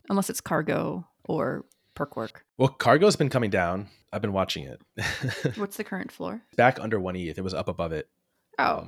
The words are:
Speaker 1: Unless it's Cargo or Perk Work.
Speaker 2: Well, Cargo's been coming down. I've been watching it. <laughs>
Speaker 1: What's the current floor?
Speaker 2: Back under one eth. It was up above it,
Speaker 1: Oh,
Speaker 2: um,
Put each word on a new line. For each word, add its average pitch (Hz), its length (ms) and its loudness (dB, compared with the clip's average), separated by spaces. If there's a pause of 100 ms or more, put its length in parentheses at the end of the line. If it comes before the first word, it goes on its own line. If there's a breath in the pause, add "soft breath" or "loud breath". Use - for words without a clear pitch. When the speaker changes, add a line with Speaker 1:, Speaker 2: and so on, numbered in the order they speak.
Speaker 1:
Unless 196 220 0
it's - 100 -6
Cargo 170 680 -2 (160)
or 151 400 -4 (300)
Perk - 220 -6
Work. - 280 -10 (140)
Speaker 2:
Well, 131 100 6
Cargo's 156 480 6
been 139 140 2
coming 120 200 2
down. 92 380 0 (240 soft breath)
I've 104 100 -4
been 104 120 0
watching 92 300 0
it. 64 160 -14 (160)
<laughs> 120 600 -2
Speaker 1:
What's 202 200 -6
the 214 80 -6
current 190 280 -8
floor? - 300 -8 (140)
Speaker 2:
Back 123 240 6
under 110 200 -2
one 92 160 -4
eth. 85 220 -6
It 95 60 -4
was 92 100 -4
up 92 140 -2
above 85 240 -4
it, 76 160 -6 (500)
Speaker 1:
Oh, - 200 2
Speaker 2:
um, - 100 -10